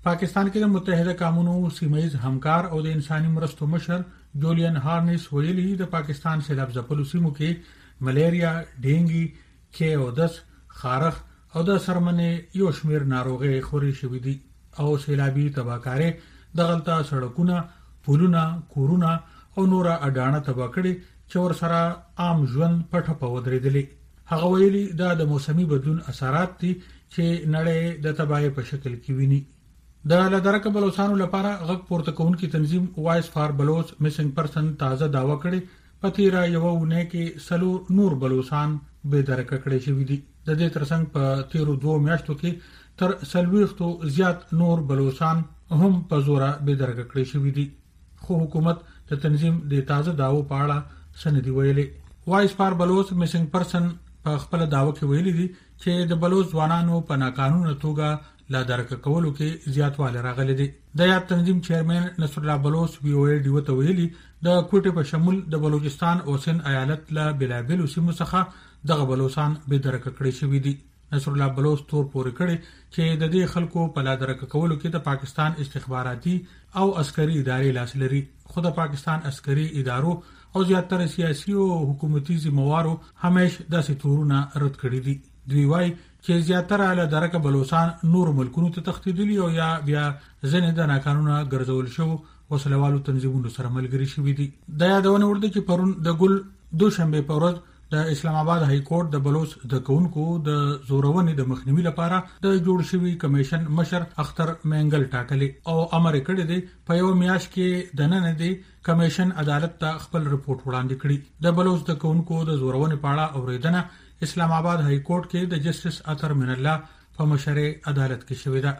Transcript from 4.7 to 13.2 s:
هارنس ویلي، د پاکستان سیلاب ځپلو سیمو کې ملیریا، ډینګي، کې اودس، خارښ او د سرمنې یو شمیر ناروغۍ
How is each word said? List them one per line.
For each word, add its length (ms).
هارنس 440
ویلي، 380
د 140
پاکستان 540
سیلاب 280
ځپلو 360
سیمو 260
کې 100
ملیریا، 460
ډینګي، 420
کې 140
اودس، 300
خارښ 340
او 160
د 160
سرمنې 760
یو 180
شمیر 340
ناروغۍ 400